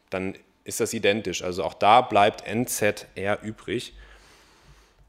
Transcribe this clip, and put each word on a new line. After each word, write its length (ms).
dann 300
ist 160
das 160
identisch. 480
Also 220
auch 100
da 260
bleibt 460
N 220
Z 480
R 260
übrig. 500